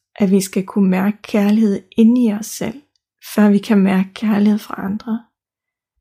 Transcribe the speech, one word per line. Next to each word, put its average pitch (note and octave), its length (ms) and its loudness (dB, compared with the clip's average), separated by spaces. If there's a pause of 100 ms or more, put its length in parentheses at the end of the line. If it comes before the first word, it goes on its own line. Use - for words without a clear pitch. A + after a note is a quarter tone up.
(160)
at F#3+ 160 0
vi G3 100 2
skal F#3+ 240 -6
kunne G3 240 0
mærke F#3+ 320 -2
kærlighed G#3 600 0 (100)
inde A#3 340 4
i G#3+ 80 0
os G#3+ 120 -8
selv, - 360 -10 (540)
før G#3 140 4
vi G3+ 80 4
kan G3+ 200 0
mærke F#3+ 360 0
kærlighed G#3 460 0
fra - 260 -12
andre. A3 380 -6 (760)